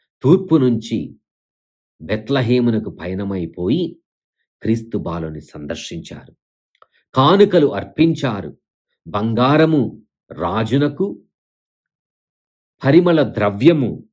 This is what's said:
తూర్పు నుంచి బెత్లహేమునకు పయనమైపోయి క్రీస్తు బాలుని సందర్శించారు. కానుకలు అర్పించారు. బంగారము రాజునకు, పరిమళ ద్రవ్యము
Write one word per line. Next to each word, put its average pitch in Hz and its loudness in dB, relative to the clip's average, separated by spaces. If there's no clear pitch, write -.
తూర్పు 160 4
నుంచి 117 0
బెత్లహేమునకు 117 0
పయనమైపోయి 92 -4
క్రీస్తు 113 -4
బాలుని 82 -8
సందర్శించారు. 80 -14
కానుకలు 170 4
అర్పించారు. 104 -2
బంగారము 123 0
రాజునకు, 127 -4
పరిమళ 160 4
ద్రవ్యము 104 0